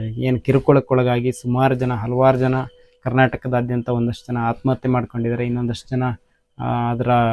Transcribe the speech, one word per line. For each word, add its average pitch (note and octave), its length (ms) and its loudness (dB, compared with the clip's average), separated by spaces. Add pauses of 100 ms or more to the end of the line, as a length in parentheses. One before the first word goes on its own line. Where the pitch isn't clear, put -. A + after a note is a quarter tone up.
ಏನ್ A#2+ 400 -2
ಕಿರುಕುಳಕ್ಕೊಳಗಾಗಿ B2+ 920 2
ಸುಮಾರು B2+ 420 0
ಜನ, B2+ 180 -2
ಹಲವಾರು B2 460 2
ಜನ B2+ 160 2 (480)
ಕರ್ನಾಟಕದಾದ್ಯಂತ B2 840 0
ಒಂದಷ್ಟು A#2+ 440 -2
ಜನ A#2+ 60 -2
ಆತ್ಮಹತ್ಯೆ B2 520 -2
ಮಾಡ್ಕೊಂಡಿದ್ದಾರೆ, A#2+ 560 -2
ಇನ್ನೊಂದಷ್ಟು A#2+ 420 -4
ಜನ, B2+ 140 -2 (560)
ಆ, A#2+ 320 -2
ಅದರ A#2+ 200 -2 (220)